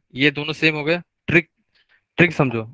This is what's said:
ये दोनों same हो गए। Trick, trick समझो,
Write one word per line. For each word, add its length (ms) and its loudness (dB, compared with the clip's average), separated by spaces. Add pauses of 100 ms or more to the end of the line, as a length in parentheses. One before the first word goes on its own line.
(160)
ये 160 2
दोनों 220 -8
same 220 0
हो 80 -6
गए। 180 -2 (260)
Trick, 220 2 (680)
trick 160 4
समझो, 400 -2